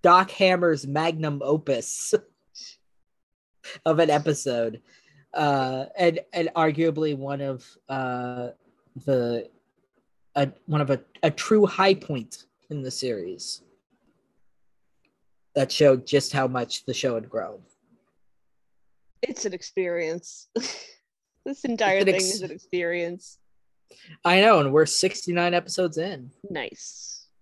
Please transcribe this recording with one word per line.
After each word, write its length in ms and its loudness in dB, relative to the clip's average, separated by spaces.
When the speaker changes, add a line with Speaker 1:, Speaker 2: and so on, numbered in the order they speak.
Speaker 1:
Doc 300 6
Hammer's 540 2
magnum 560 -2
opus 720 -2
<laughs> 920 -16
of 120 2
an 120 4
episode, 720 -2
uh, 540 0
and, 240 2
and 220 -2
arguably 640 0
one 240 -8
of, 240 -8
uh, 600 -6
the, 420 0
a, 160 0
one 160 0
of 80 -2
a, 100 0
a 80 4
true 360 4
high 280 2
point 500 -8
in 120 -8
the 80 -8
series 720 -8
that 180 0
showed 340 6
just 260 0
how 140 0
much 380 -6
the 100 -8
show 200 -2
had 160 -6
grown. 300 -8
Speaker 2:
It's 240 -8
an 80 -6
experience. 1000 -6
<laughs> 40 -2
This 200 -10
entire 340 0
Speaker 1:
It's 40 2
an 40 4
Speaker 2:
thing 80 4
Speaker 1:
ex- 200 -2
Speaker 2:
is 80 -6
an 100 -10
experience. 840 -6
Speaker 1:
I 180 6
know, 180 8
and 120 2
we're 140 6
sixty-nine 680 0
episodes 440 -2
in. 320 -8
Speaker 2:
Nice. 760 -12